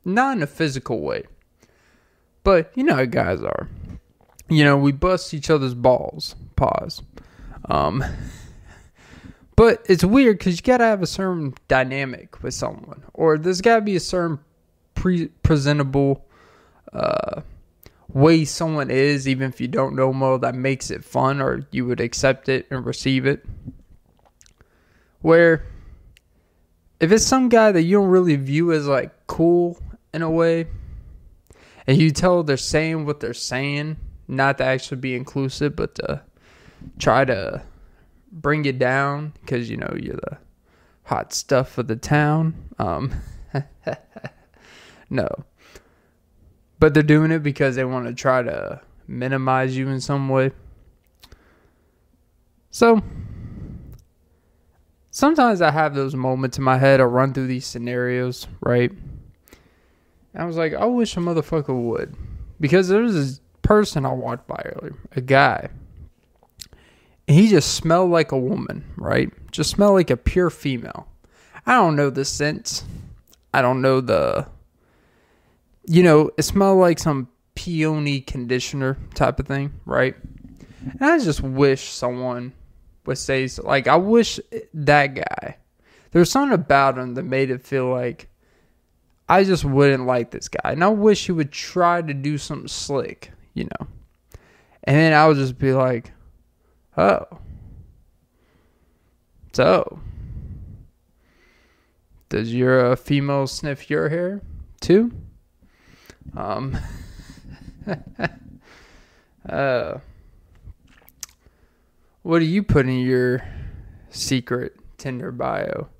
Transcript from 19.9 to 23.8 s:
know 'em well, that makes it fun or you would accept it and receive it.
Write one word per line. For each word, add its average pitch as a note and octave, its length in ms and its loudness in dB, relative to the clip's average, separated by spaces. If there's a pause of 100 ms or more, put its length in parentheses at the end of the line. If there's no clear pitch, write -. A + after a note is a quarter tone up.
know C3 140 2
'em C3+ 120 -2
well, C3 180 2
that B2+ 160 -2
makes C3 360 -4
it - 140 -10
fun C3+ 380 -2
or C3 280 -4
you B2+ 140 -4
would A#2+ 160 -4
accept C3 480 -2
it C3 220 -2
and C3 160 -8
receive C3 400 -2
it. C#3+ 180 -2 (1800)